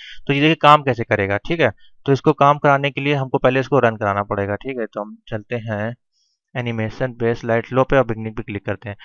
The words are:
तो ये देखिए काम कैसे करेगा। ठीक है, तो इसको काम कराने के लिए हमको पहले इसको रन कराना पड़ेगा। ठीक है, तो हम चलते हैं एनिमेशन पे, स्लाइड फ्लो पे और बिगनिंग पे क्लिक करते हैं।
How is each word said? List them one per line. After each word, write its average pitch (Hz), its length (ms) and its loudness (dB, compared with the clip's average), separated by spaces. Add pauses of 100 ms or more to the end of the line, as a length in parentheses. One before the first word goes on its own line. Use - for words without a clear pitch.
(280)
तो 143 60 2
ये 139 60 0
देखिए 156 160 4
काम 147 280 6
कैसे 120 200 -2
करेगा। 101 340 0
ठीक 165 220 -4
है, 120 120 2 (340)
तो 139 60 2
इसको 139 220 4
काम 143 240 4
कराने 143 340 2
के 139 100 -8
लिए 143 120 0
हमको 135 240 -2
पहले 131 220 2
इसको 131 200 0
रन 117 160 4
कराना 101 280 -2
पड़ेगा। 101 320 -4
ठीक 131 240 -8
है, 110 60 -6
तो 104 160 -8
हम 107 160 -14 (120)
चलते 110 260 -8
हैं 110 400 -6 (600)
एनिमेशन 120 580 -4
पे, 117 220 -2
स्लाइड 113 300 -2
फ्लो 131 180 2
पे 139 140 2
और 127 80 4
बिगनिंग 110 300 -6
पे 113 80 -8
क्लिक 101 220 -10
करते 104 240 -8
हैं। 101 160 -12